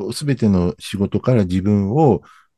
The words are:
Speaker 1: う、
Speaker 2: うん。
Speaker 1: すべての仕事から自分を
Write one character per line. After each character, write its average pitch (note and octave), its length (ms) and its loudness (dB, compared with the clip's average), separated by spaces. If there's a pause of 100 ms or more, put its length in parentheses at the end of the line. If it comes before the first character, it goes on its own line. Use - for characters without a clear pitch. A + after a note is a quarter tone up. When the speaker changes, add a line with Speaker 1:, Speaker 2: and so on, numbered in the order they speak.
Speaker 1:
う、 - 20 -8
Speaker 2:
う - 20 -6
ん。 A2 60 -8
Speaker 1:
す - 100 -10
べ C#3 120 -2
て A2+ 120 0
の F2+ 300 2
仕 - 180 -10
事 G2 240 -2
か B2+ 140 0
ら G#2+ 100 2
自 F#2 160 -2
分 G2+ 300 0
を C3 320 2 (360)